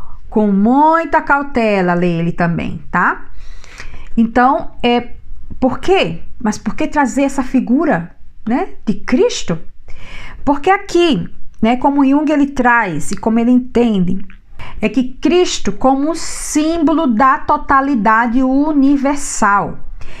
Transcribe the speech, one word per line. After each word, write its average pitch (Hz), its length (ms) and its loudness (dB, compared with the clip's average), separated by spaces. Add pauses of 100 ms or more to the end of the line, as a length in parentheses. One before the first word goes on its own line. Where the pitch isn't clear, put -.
(280)
com 214 240 2
muita 302 680 4
cautela 226 720 0
ler 175 260 0
ele 170 120 -2
também, 170 580 -2
tá? 208 360 0 (920)
Então, 254 540 2 (120)
é, 240 260 0 (500)
por 254 200 0
quê? 220 440 0 (160)
Mas 208 200 -2
por - 160 -4
que 302 120 -2
trazer 285 360 0
essa 277 200 -2
figura, 247 720 0 (340)
né, 311 200 -2 (180)
de - 80 0
Cristo? 254 640 0 (840)
Porque 294 260 2
aqui, 349 580 0 (320)
né, 226 160 2
como 285 260 2
Jung 285 280 2
ele 294 160 2
traz 233 640 2
e 208 60 -4
como 226 220 0
ele 233 120 2
entende, 220 760 2 (540)
é 214 80 0
que 254 160 0 (160)
Cristo 339 520 2
como 269 380 0
um 330 40 -2
símbolo 320 920 0
da 262 320 2
totalidade 269 1040 2
universal, 269 1400 2 (400)